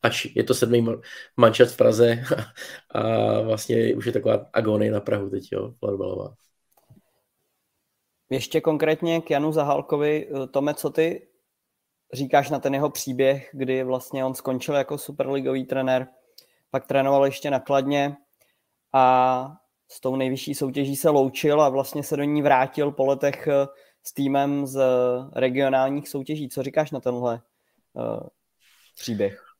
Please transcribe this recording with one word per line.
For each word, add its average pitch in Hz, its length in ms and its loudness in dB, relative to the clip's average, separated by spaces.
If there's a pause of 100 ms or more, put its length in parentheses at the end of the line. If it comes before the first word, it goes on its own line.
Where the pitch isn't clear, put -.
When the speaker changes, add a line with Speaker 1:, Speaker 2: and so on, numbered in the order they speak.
Speaker 1:
Ač - 320 0
je 113 100 2
to 127 100 2
sedmý 120 280 2
ma-, 113 180 -4 (360)
manšaft 117 360 6
v - 40 -16
Praze 117 480 4 (320)
<laughs> - 340 -18
a 110 120 -4 (380)
vlastně 113 540 0
už 107 120 -6
je 117 60 -2
taková 107 400 0
agonie 107 380 2
na 104 100 -2
Prahu 101 300 -4
teď, 95 220 -8
jo, 104 260 -8
florbalová. 98 560 -6 (2000)
Speaker 2:
Ještě 131 300 -2
konkrétně 160 600 0
k 165 100 -8
Janu 151 220 2
Zahalkovi. 147 760 0 (220)
Tome, 143 240 0
co 147 160 -4
ty 160 400 -2 (840)
říkáš 139 380 2
na 147 80 -2
ten 139 160 -2
jeho 143 160 0
příběh, 135 640 0
kdy 131 320 -4
vlastně 127 400 -4
on 131 100 -4
skončil 131 400 -4
jako 143 240 -2
superligový 135 680 -6
trenér, 131 440 -2 (600)
pak 135 160 -4
trénoval 139 380 4
ještě 139 260 -2
na 131 100 0
Kladně 143 560 0 (760)
a 127 640 4 (320)
s - 120 -20
tou 131 160 -2
nejvyšší 131 380 -2
soutěží 139 420 -2
se 156 140 2
loučil 147 520 2
a 143 60 6
vlastně 139 340 -2
se 147 140 -4
do 143 60 -2
ní 147 200 0
vrátil 139 500 2
po 139 140 0
letech, 139 400 -2
eh, 139 200 2 (360)
s - 100 -14
týmem 139 540 0
z 135 140 -6 (540)
regionálních 135 760 0
soutěží. 143 400 -8
Co 135 140 -8
říkáš 139 280 -2
na 135 100 -8
tenhle, 123 400 -4 (560)
eh, 117 320 -8 (680)
příběh? 101 600 -6